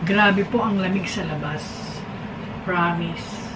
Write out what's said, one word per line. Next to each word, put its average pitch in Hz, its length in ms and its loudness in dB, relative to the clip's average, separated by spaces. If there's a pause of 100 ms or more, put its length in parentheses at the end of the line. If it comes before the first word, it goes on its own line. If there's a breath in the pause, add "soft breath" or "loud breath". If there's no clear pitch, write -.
Grabe 202 400 6
po 233 160 2
ang 202 160 2
lamig 185 320 0
sa 185 160 -4
labas. 151 320 -4 (1040)
Promise. 170 920 -2